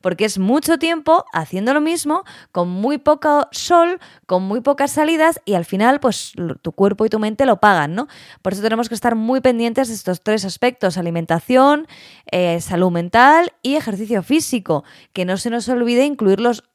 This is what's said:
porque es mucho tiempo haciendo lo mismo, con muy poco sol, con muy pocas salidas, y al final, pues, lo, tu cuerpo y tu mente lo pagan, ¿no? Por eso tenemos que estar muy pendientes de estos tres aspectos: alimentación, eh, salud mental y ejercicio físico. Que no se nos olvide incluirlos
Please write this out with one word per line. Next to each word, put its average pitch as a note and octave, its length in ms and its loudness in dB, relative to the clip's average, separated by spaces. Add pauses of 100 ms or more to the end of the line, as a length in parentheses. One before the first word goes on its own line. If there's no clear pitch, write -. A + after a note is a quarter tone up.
porque F#3 240 -2
es G3 120 -4
mucho C#4 400 0
tiempo E4 560 0
haciendo F#3+ 400 -4
lo D4+ 80 2
mismo, D#4+ 420 -2 (280)
con F3 180 -4
muy A3 280 -2
poco D4 540 0
sol, F4 480 2 (260)
con F#3 180 -2
muy G#3 180 -4
pocas C#4 300 0
salidas, D#4+ 540 0
y G3+ 100 -2
al E3+ 100 -2
final, A#3 340 0
pues, - 360 -4
lo, E3+ 200 -6
tu - 160 -10
cuerpo G3+ 340 0
y A3 40 -2
tu A3 100 -2
mente G#3+ 260 -2
lo G#3+ 140 2
pagan, F3 360 2
¿no? C#4 120 -6 (340)
Por G3+ 120 -4
eso G3 80 -8
tenemos A3+ 280 -2
que A#3 60 -8
estar A#3 200 -2
muy A#3+ 260 0
pendientes A#3 460 0
de A3+ 80 -8
estos F3+ 260 -6
tres G#3+ 240 -2
aspectos: F#3+ 520 -2
alimentación, F#3+ 920 2 (440)
eh, E3+ 300 0
salud F3+ 300 0
mental A3 440 4 (260)
y C4+ 140 -2
ejercicio G#3+ 480 -4
físico. G3+ 600 -2 (300)
Que F3+ 120 -4
no F#3 120 -2
se A#3 120 -6
nos A#3 200 -4
olvide A#3+ 360 2
incluirlos A3+ 580 0 (120)